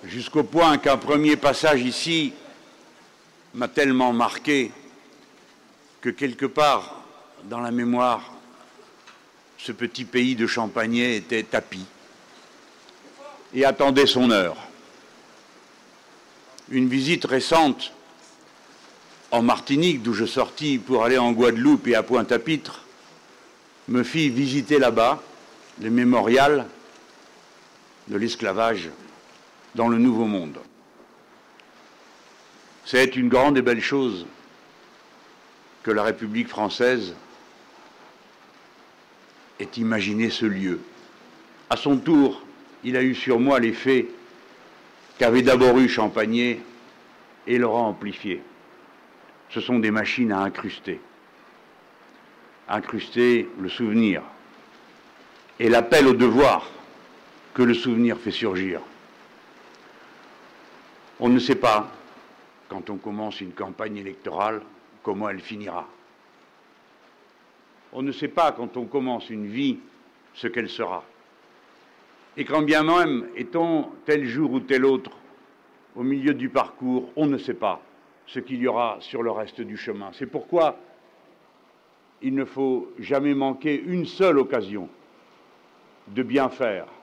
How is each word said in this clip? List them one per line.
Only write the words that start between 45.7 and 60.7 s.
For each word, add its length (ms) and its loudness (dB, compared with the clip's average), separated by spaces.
eu 100 6
Champagné 720 0
et 100 2
l'aura 240 2
amplifié. 600 -6
Ce 100 -6
sont 160 -2
des 140 0
machines 400 -2
à 80 -2
incruster. 600 -6
Incruster 800 0
le 100 -6
souvenir 540 0
et 100 2
l'appel 380 6
au 60 8
devoir 520 4
que 80 0
le 140 4
souvenir 420 0
fait 140 -6
surgir. 500 -4